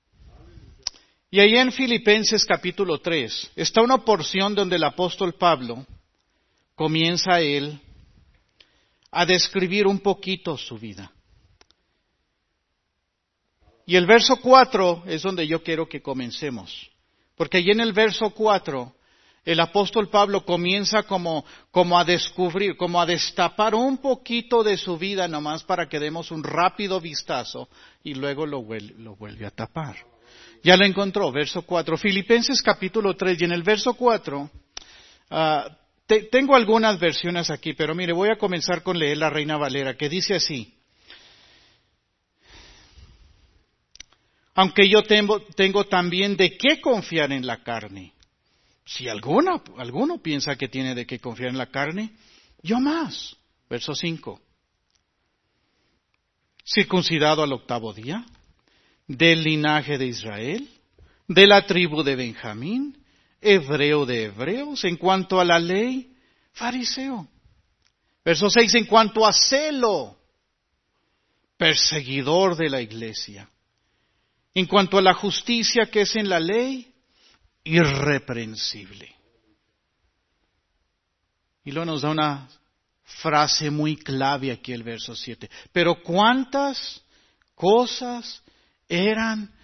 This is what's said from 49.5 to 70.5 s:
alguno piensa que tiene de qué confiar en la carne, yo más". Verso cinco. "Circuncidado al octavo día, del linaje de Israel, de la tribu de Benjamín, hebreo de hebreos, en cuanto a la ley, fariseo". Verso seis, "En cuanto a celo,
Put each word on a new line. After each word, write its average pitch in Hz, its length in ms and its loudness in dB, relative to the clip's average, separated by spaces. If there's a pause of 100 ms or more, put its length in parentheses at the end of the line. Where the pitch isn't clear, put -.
alguno 160 440 -6
piensa 147 320 -4
que 127 140 -6
tiene 131 260 -6
de 120 120 -10
qué 123 120 -12
confiar 123 300 -10
en 131 100 -6
la 123 140 -8
carne, 160 400 -6 (500)
yo 214 160 0
más". 285 580 -4 (320)
Verso 123 280 -8
cinco. 165 440 -8 (2250)
"Circuncidado 156 800 0
al 139 100 -2
octavo 113 400 -8
día, 139 320 -10 (840)
del 160 340 4
linaje 151 560 0
de 131 80 -2
Israel, 117 640 -8 (560)
de 190 200 8
la 202 200 8
tribu 165 360 0
de 135 140 0
Benjamín, 127 880 -8 (360)
hebreo 147 640 2
de 117 200 -2
hebreos, 202 580 -6
en 175 120 -2
cuanto 185 440 0
a 180 40 4
la 170 140 4
ley, 220 580 -4 (360)
fariseo". 247 760 -8 (960)
Verso 165 240 2
seis, 233 260 4
"En 214 120 4
cuanto 220 400 4
a 196 60 4
celo, 247 840 0 (1400)